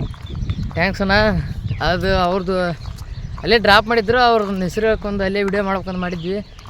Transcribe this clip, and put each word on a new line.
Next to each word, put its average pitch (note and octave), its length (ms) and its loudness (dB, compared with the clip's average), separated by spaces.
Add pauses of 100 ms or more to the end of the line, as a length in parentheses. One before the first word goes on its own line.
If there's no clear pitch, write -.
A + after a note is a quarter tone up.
(720)
ಥ್ಯಾಂಕ್ಸ್ F#3 300 0
ಅಣ್ಣ. G3 100 2 (720)
ಅದು F3+ 360 2
ಅವ್ರದ್ದು F3+ 520 0 (720)
ಅಲ್ಲೇ G#3 160 6
ಡ್ರಾಪ್ G#3 280 6
ಮಾಡಿದ್ರು. A#3 340 2
ಅವ್ರದ್ದು G#3+ 420 2
ಹೆಸರು G#3 240 0
ಹೇಳ್ಕೊಂಡು G#3 380 0
ಅಲ್ಲೇ G3 180 0
ವಿಡಿಯೋ G3 220 0
ಮಾಡ್ಬೇಕಂತ F#3+ 320 -4
ಮಾಡಿದ್ವಿ. F3+ 500 -4 (240)